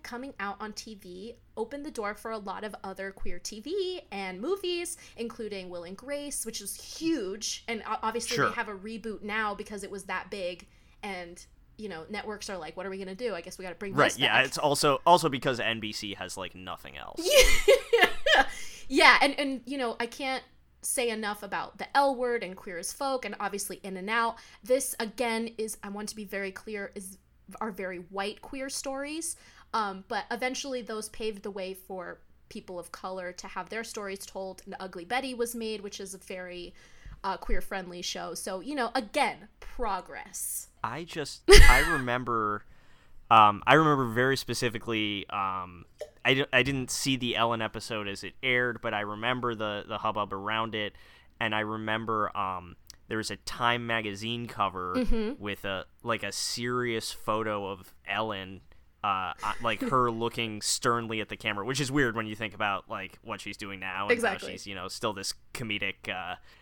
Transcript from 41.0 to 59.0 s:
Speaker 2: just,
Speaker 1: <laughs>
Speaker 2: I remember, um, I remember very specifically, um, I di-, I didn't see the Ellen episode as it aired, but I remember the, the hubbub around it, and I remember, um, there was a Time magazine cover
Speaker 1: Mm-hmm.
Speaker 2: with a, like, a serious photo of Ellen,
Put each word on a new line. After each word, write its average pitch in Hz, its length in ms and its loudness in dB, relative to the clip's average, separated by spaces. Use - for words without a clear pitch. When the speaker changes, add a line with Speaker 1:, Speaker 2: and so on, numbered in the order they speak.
Speaker 2:
just, - 400 -8
Speaker 1:
<laughs> - 40 -4
Speaker 2:
I - 320 12
remember, 120 720 0
um, 104 360 12
I 131 80 10
remember 147 320 6
very 123 300 4
specifically, 107 920 -2
um, 92 540 -4
I 127 100 6
di-, 135 180 2
I 127 100 6
didn't 131 280 0
see 135 260 0
the 123 200 -2
Ellen 117 260 2
episode 107 460 -4
as 98 160 -8
it 92 180 -10
aired, 123 400 0
but 113 120 -2
I 104 60 0
remember 117 540 -2
the, 104 320 -4
the 104 120 -6
hubbub 104 340 -2
around 107 420 -4
it, 104 200 -4
and 110 160 -2
I 107 60 2
remember, 110 760 -2
um, 90 400 -4
there 113 100 -2
was 110 120 -4
a 104 60 -6
Time 120 500 0
magazine 113 600 -4
cover 92 500 -2
Speaker 1:
Mm-hmm. 233 460 2
Speaker 2:
with 101 220 -6
a, 95 200 -4
like, 113 200 -2
a 101 100 -4
serious 120 800 -2
photo 107 580 -2
of 95 220 -12
Ellen, 98 520 -4